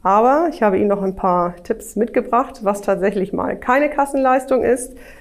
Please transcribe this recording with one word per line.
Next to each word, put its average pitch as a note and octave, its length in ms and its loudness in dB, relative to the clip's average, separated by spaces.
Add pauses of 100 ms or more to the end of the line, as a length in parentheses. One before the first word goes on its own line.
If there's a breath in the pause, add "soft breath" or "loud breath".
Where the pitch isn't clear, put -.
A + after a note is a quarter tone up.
Aber B3 500 4
ich - 100 -4
habe G3+ 160 2
Ihnen G#3 80 2
noch G3 160 0
ein F#3+ 140 -2
paar F3 480 0
Tipps - 320 -8
mitgebracht, A#3+ 680 0
was G3+ 200 -2
tatsächlich G3 500 0
mal - 240 -4
keine C#4+ 340 0
Kassenleistung C4 720 0
ist. - 320 -2 (260 loud breath)